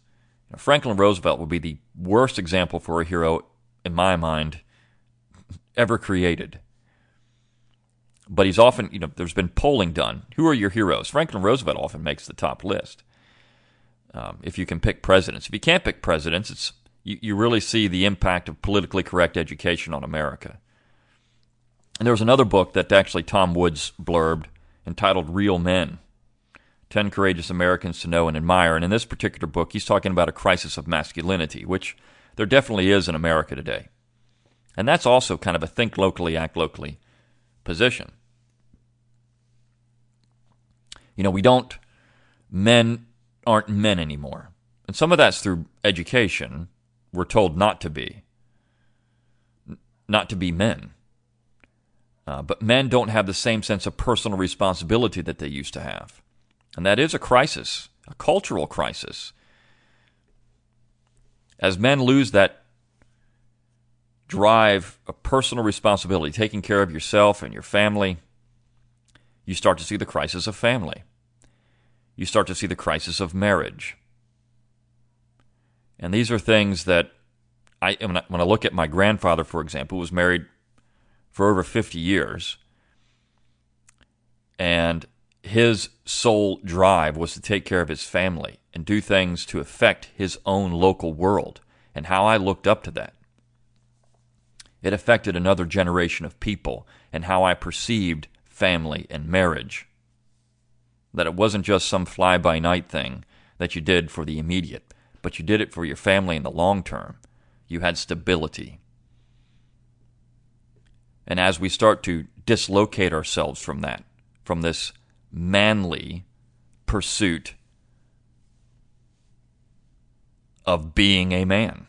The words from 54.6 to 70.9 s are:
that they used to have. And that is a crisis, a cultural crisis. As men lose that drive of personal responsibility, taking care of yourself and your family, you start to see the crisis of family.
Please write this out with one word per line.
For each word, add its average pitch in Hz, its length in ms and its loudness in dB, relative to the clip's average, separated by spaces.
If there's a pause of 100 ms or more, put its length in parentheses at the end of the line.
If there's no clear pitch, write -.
that 80 180 -8
they 76 100 -8
used 69 260 -12
to 76 60 -12
have. - 420 -14 (540)
And 87 100 -2
that 104 140 4
is 156 120 2
a 156 60 -2
crisis, - 680 0 (180)
a - 80 -20
cultural - 540 -2
crisis. - 640 -8 (2250)
As 92 180 0
men 131 240 2
lose 127 300 4
that 98 320 4 (1700)
drive 104 800 4
of - 160 -16
personal 127 400 0
responsibility, 95 680 0
taking 104 300 -4
care 101 200 2
of 87 100 -2
yourself 104 500 2
and 60 100 -12
your - 120 -16
family, 101 540 0 (1300)
you 95 100 -8
start 92 240 2
to 82 60 -12
see 104 120 -6
the 101 100 -6
crisis 78 400 -6
of 107 80 -8
family. 117 480 -2 (1120)